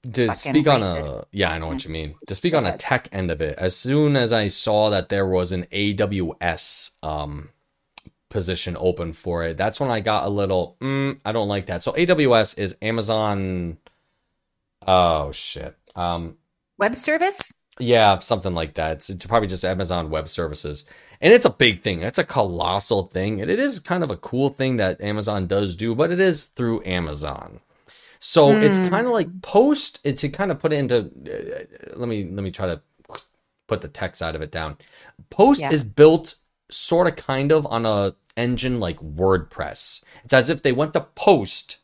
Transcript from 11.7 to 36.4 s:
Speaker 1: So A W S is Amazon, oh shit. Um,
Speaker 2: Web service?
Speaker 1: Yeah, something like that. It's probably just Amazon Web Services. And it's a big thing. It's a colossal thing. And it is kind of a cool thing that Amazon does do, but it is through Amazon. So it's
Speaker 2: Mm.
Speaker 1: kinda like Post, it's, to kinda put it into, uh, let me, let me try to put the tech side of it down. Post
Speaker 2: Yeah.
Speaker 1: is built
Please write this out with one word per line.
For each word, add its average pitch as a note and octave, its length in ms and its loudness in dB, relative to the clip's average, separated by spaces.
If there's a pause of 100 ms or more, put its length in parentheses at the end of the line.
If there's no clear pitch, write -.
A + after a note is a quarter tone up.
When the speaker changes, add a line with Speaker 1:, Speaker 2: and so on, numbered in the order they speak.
Speaker 1:
So - 140 -4
A E3+ 80 2
W D3+ 320 4
S G#2+ 180 2
is G2 280 -4
Amazon, G2+ 960 -2 (1080)
oh E2 440 4
shit. - 440 -12 (180)
Um, E2+ 420 -6 (420)
Speaker 2:
Web G#3+ 180 0
service? E4 580 0 (240)
Speaker 1:
Yeah, A2+ 400 6
something F#2 360 -2
like E2 200 -4
that. D#2+ 340 -4
It's F#2+ 180 -10
probably G#2+ 220 0
just F#2 160 -6
Amazon F2+ 460 -4
Web D#2 180 -4
Services. D2+ 560 -6 (360)
And F#3 120 6
it's A#3+ 140 8
a - 40 8
big A2+ 320 2
thing. F2 200 -2
It's G#2+ 160 -2
a - 60 0
colossal F#2+ 800 0
thing. F#2+ 360 -4
And C#3+ 100 -4
it G#3 80 2
is C4 220 -2
kind F3 240 -4
of C3+ 60 -6
a F2+ 60 -6
cool C3+ 340 -2
thing C3 260 -2
that F#2+ 240 -2
Amazon G#2 480 -2
does G2 260 0
do, A2+ 200 -4
but D#3+ 180 0
it F3+ 80 -2
is F#3 240 2
through A2+ 400 -4
Amazon. D2+ 760 -6 (600)
So D#3 360 6
it's G#3 220 6
Speaker 2:
Mm. F3+ 120 2
Speaker 1:
kinda A#3 200 0
like F#3 320 -2
Post, C#4+ 640 2
it's, C#3+ 160 -2
to D3 80 -2
kinda F#3 260 -2
put D3+ 180 -2
it D3+ 40 2
into, A#2+ 340 0 (160)
uh, - 680 -12
let A#2+ 120 -6
me, G#2+ 160 -2
let F#2+ 180 -6
me F#2+ 80 -4
try F#2+ 160 -6
to E2+ 140 -4 (840)
put G#2+ 140 -4
the D2+ 80 -12
tech - 280 -8
side D#2+ 200 -6
of D#2 60 -6
it D2+ 100 -10
down. D#2 240 -8 (540)
Post C4 320 6
Speaker 2:
Yeah. C#3+ 100 2
Speaker 1:
is D3 120 2
built D#3 520 6 (340)